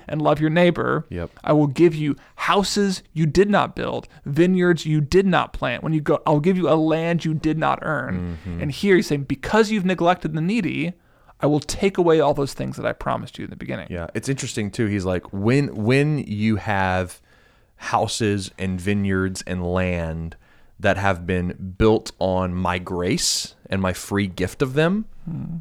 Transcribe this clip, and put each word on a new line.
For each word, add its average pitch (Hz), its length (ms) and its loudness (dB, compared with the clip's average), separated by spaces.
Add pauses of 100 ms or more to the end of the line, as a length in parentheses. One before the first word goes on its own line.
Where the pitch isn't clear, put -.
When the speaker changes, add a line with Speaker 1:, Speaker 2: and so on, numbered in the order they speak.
Speaker 1:
and 156 140 -4
love 147 180 2
your 156 100 2
neighbor, 156 600 2
Speaker 2:
Yep. 85 200 -6 (140)
Speaker 1:
I - 80 0
will 151 160 6
give 156 260 4
you 151 220 -2 (200)
houses 196 680 0 (100)
you 160 120 2
did 180 240 4
not 175 260 2
build, 120 320 -6 (180)
vineyards 175 600 4
you 156 160 2
did 185 240 4
not 156 260 2
plant. 127 320 -4
When 160 80 -2
you 156 80 0
go, 151 260 0
I'll 151 140 4
give 185 180 2
you 165 120 0
a 156 60 6
land 160 500 0
you 156 80 0
did 156 240 0
not 139 240 0
earn." 92 640 -6
Speaker 2:
Mm-hmm. 87 160 -6
Speaker 1:
And 143 100 -4
here 185 260 4
he's - 100 2
saying, 143 160 -2
"Because 208 480 0
you've 202 140 -2
neglected 175 480 0
the 156 80 -4
needy, 165 520 -2 (460)
I 143 80 0
will 147 140 2
take - 360 -2
away 165 220 4
all 147 140 4
those 139 200 -2
things 131 240 -8
that 113 80 -8
I 113 80 -2
promised 123 460 -6
you - 60 -8
in - 40 -14
the - 60 -16
beginning." 120 340 -10
Speaker 2:
Yeah, 85 240 -8
it's 113 160 -6
interesting 120 400 -4
too. 113 180 -2
He's 98 180 -2
like, 92 280 -4
"When, 120 400 2
when 139 460 2
you 107 380 0
have 92 640 -2 (560)
houses 104 800 -2
and 92 220 -4
vineyards 95 680 -2
and 90 180 -4
land 85 720 -2 (440)
that 98 180 2
have 95 280 0
been 92 520 -4
built 110 420 4
on 92 340 0
my 90 240 0
grace 90 800 -2 (140)
and 95 120 -2
my 92 120 0
free 101 340 -2
gift 90 340 -4
of 131 120 0
them, 175 320 2 (240)
Speaker 1:
Hmm. 165 320 -8